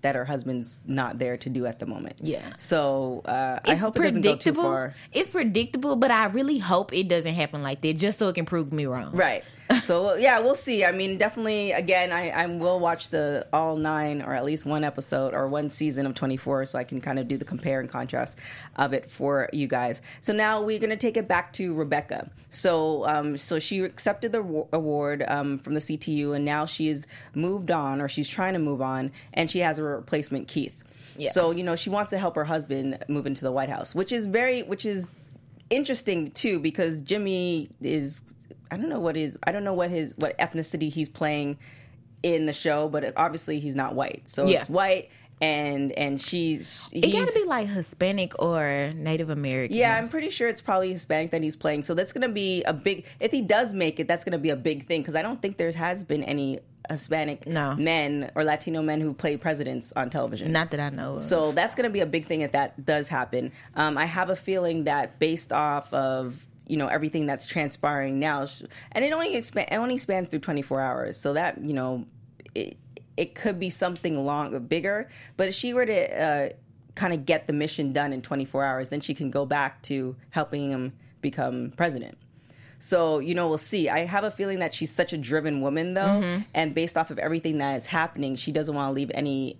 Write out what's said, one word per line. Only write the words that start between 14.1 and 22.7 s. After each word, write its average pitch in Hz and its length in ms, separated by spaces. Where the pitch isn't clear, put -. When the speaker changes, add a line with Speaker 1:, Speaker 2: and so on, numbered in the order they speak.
Speaker 1:
or 135 120
at 127 120
least 151 200
one 151 160
episode 139 520
or 139 140
one 147 220
season 139 360
of 131 80
twenty-four 135 520
so 131 120
I 127 60
can 127 180
kind 135 160
of 123 100
do 139 80
the - 80
compare 135 360
and 127 80
contrast 123 500
of 131 180
it - 160
for 139 420
you 143 140
guys. 123 340
So 214 100
now 214 300
we're 214 160
gonna 214 180
take 226 220
it 196 100
back 175 260
to 180 200
Rebecca. 147 560
So, 156 580